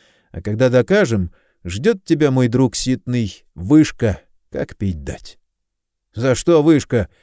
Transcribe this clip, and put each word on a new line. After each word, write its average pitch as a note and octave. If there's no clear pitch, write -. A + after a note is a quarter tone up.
А F#2
когда A2+
докажем, A#2+
ждёт D3
тебя, D3+
мой B2+
друг B2+
Ситный, B2
вышка, A2+
как C#2+
пить E2+
дать". -
"За A#2
что E3
вышка? C#3